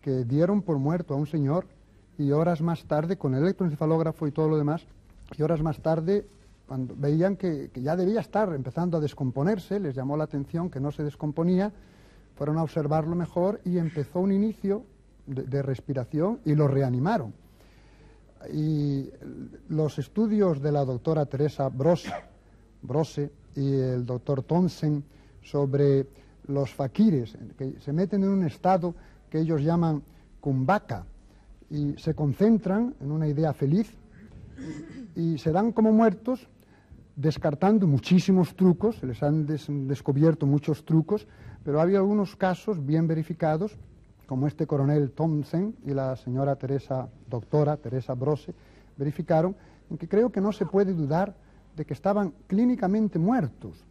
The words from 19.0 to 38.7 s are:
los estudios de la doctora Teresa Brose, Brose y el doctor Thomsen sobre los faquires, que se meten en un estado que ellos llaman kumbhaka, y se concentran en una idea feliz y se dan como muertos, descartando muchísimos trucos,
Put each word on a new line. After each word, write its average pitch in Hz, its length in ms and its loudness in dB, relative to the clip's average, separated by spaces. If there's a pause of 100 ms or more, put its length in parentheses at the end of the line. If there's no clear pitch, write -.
los 156 300 -2
estudios 196 640 2
de 147 100 0
la 143 120 2
doctora 139 420 0
Teresa 139 420 -2
Brose, 139 440 0 (680)
Brose 143 520 -4 (220)
y 139 200 0
el 127 320 0
doctor 127 380 -2
Thomsen 156 600 0 (420)
sobre 139 600 2 (420)
los 139 260 -2
faquires, 139 640 2 (200)
que 135 240 -10
se 139 120 -8
meten 190 320 0
en 196 60 2
un 196 140 2
estado 180 500 0 (360)
que 156 100 0
ellos 160 220 0
llaman 160 400 2 (380)
kumbhaka, 131 680 -2 (640)
y 147 280 -4
se 160 160 -2
concentran 196 840 2
en 139 100 -6
una 156 160 -2
idea 147 260 0
feliz 156 440 0 (1200)
y 165 220 0
se 156 120 0
dan 202 220 2
como 220 200 6
muertos, 226 560 2 (680)
descartando 165 720 2
muchísimos 180 680 4
trucos, 185 420 4